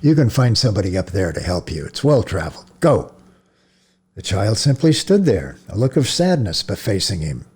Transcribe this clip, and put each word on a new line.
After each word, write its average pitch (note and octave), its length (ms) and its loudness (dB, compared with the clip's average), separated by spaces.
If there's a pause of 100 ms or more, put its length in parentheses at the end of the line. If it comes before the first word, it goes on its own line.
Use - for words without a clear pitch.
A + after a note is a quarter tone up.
You D3+ 140 4
can C3+ 140 4
find B2 280 2
somebody G2 400 0
up F#2 120 -4
there F2+ 220 0
to - 80 -8
help F2 300 -4
you. D#2 160 -8
It's - 160 -10
well C3+ 220 4
traveled. - 440 -8 (120)
Go. C#3 320 2 (1040)
The - 60 -12
child G#2 360 -2
simply C#3+ 340 2
stood G3 340 2
there, D#2 320 -2 (100)
a - 100 -8
look B2+ 180 0
of C3+ 120 2
sadness E3 540 0
befacing G2 580 -4
him. C#2+ 240 -6 (120)